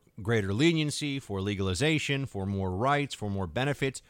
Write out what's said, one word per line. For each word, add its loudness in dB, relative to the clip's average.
greater 2
leniency, 2
for -4
legalization, 0
for -6
more 0
rights, 0
for -6
more -2
benefits -2